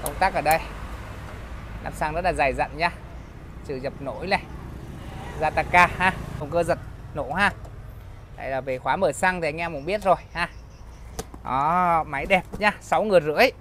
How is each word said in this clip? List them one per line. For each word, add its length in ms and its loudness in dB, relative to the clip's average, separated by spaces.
Công 160 -2
tắc 140 4
ở 80 0
đây. 180 4
Năm 100 -6
xăng 200 -2
rất 100 0
là 100 4
dày 200 4
dặn 240 -2
nhá. 140 2
Trừ 80 -4
dập 240 -6
nổi 280 -6
này. 140 2
Yataka 460 6
ha, 160 4
động 120 -6
cơ 120 4
giật 160 2
nổ 180 -4
ha. 200 4
Đây 120 -8
là 120 0
về 160 -2
khóa 180 2
mở 160 4
xăng 300 2
thì 60 0
anh 100 -2
em 160 -2
cũng 120 -6
biết 180 -2
rồi 140 6
ha. 160 -2
Đó, 640 4
máy 180 -4
đẹp 180 6
nhá, 120 4
sáu 220 2
ngựa 160 8
rưỡi. 420 6